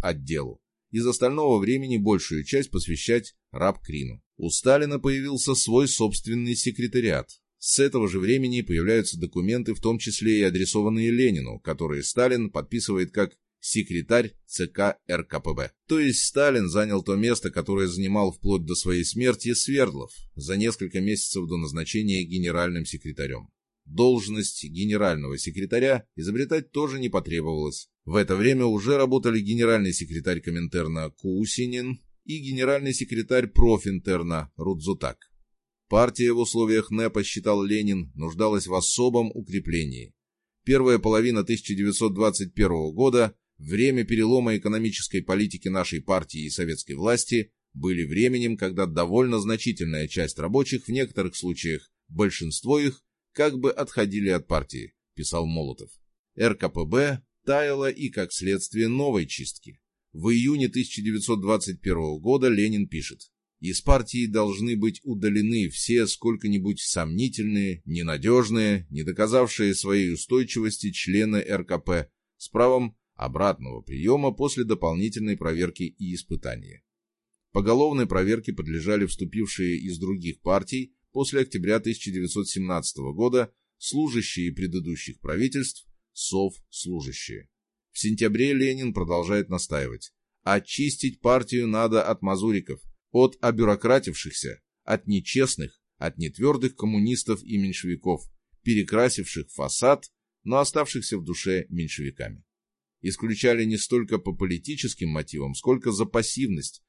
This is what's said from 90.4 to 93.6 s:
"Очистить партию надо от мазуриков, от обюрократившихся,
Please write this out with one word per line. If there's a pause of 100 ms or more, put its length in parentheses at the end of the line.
"Очистить
партию
надо
от
мазуриков, (320)
от
обюрократившихся, (220)